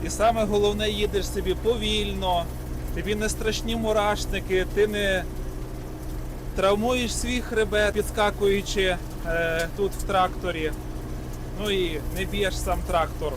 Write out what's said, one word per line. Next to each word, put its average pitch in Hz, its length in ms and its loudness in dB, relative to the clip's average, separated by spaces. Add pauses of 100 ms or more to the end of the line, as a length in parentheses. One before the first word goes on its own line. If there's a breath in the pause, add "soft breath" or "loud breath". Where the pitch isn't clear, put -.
(180)
Саме 226 260 4
головне, 208 460 2
їдеш 202 360 0
собі 185 280 0
повільно, 208 880 2 (500)
тобі 196 200 0
не 214 140 0
страшні 220 480 -2
мурашники, 208 1000 2
ти 202 120 6
не 202 380 0 (1300)
травмуєш 214 600 2
свій 240 240 0
хребет, 208 540 2
підскакуючи, 202 1000 2 (300)
е, 165 500 0
тут 196 160 0
в - 100 -4
тракторі. 175 720 0 (880)
Ну 208 100 -2
і 175 300 0 (160)
не 190 80 -2
б'єш 190 340 0
сам 180 280 0
трактор. 160 500 0